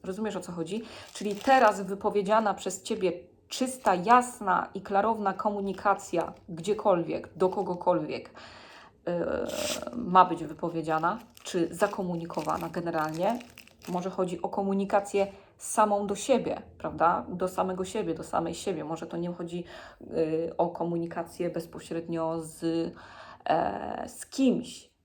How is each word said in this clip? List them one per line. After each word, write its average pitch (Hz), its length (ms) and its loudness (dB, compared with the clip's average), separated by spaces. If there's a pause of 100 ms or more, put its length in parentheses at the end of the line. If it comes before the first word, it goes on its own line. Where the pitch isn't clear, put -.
Rozumiesz, 190 320 -4
o 180 60 -4
co 180 100 -10
chodzi? 175 320 -4 (300)
Czyli 202 220 -4
teraz 214 460 6
wypowiedziana 202 720 2
przez - 300 -6
ciebie 185 280 0 (360)
czysta, 247 480 0
jasna 208 800 4
i 190 80 -8
klarowna 202 520 2
komunikacja 196 1000 0 (160)
gdziekolwiek, 170 840 2
do 180 140 4
kogokolwiek, 175 840 0 (760)
e, - 400 -2 (480)
ma 180 300 8
być 170 180 -4
wypowiedziana, 160 760 -2 (240)
czy 170 280 0
zakomunikowana 170 960 -2
generalnie. 170 720 -2 (480)
Może 180 220 -4
chodzi 180 320 -2
o 196 80 -2
komunikację 196 760 2 (300)
samą 208 500 2
do 202 80 -2
siebie, 196 460 0 (160)
prawda? 160 520 2
Do 185 180 -2
samego 185 380 -2
siebie, 180 280 -4
do 165 100 -6
samej 165 300 -2
siebie. 170 300 -4
Może 165 240 -6
to 170 100 -8
nie 175 160 -4
chodzi, 175 300 -6 (380)
y, 160 560 -2
o 170 120 4
komunikację 170 800 -4
bezpośrednio 165 920 -4
z, 160 220 -10 (840)
e, - 640 0
z - 160 -14
kimś - 680 0 (120)